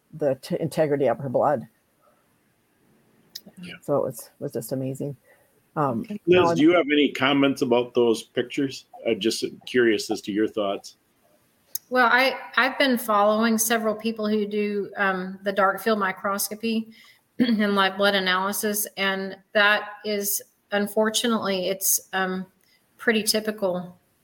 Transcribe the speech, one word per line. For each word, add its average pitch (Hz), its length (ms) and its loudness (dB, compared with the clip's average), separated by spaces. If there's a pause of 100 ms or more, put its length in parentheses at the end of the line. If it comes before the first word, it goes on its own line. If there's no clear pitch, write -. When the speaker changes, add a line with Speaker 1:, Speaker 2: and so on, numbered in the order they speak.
(120)
Speaker 1:
the 143 300 -2
t-, - 160 -6
integrity 147 480 0
of 113 120 2
her 131 100 -6
blood. 123 400 0 (1900)
Speaker 2:
Yeah. 175 200 -16
Speaker 1:
So 143 160 0
it - 60 0
was, - 260 -10 (100)
was 143 120 -8
just - 200 -6
amazing. 135 440 -6 (600)
Um, 135 320 -2
Speaker 2:
Liz, 208 180 -10
Speaker 1:
now 170 280 4
Speaker 2:
do 165 80 2
you 170 120 6
have 160 160 4
any 147 220 4
comments 139 500 2
about 123 320 2
those 117 300 4
pictures? - 640 -4 (200)
I'm 110 140 0
just 107 240 -2 (200)
curious 113 460 2
as 104 120 -4
to 107 100 -8
your 104 160 0
thoughts. 101 480 -4 (920)
Speaker 3:
Well, 247 220 4
I, 254 260 2 (200)
I've 262 220 0
been 262 200 2
following 214 600 2
several 220 360 0
people 220 320 -4
who 214 180 0
do, 208 520 -2
um, 190 480 -2
the 202 80 -2
dark 196 280 2
field 220 200 0
microscopy. 208 880 -4 (500)
<clears throat> 247 100 2 (100)
and 208 160 2
live 190 220 2
blood 202 180 2
analysis. 196 720 -2 (100)
And 190 400 -4 (160)
that 208 380 2 (140)
is, 202 380 -4 (300)
unfortunately, 202 960 0
it's, - 320 -2 (120)
um, 185 340 -2 (500)
pretty 220 260 0
typical 202 760 -2 (280)